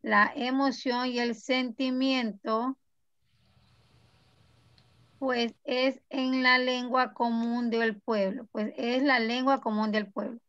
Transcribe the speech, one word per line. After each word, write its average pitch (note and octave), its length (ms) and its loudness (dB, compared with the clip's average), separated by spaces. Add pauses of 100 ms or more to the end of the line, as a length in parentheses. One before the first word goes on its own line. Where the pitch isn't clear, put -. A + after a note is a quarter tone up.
la G#3 340 4
emoción B3+ 720 0
y A#3+ 120 -2
el A#3+ 160 0
sentimiento, B3+ 1400 -2 (2500)
pues A#3+ 340 0 (120)
es C4 340 0 (100)
en C4 340 0
la B3+ 160 6
lengua B3+ 540 0
común A#3 560 -2
del A3+ 300 0
pueblo. G#3 520 -2
Pues G#3+ 260 -4
es B3 260 -2
la C4 160 4
lengua B3+ 400 0
común G#3+ 320 -2
del G#3 200 0
pueblo. A#3 380 -8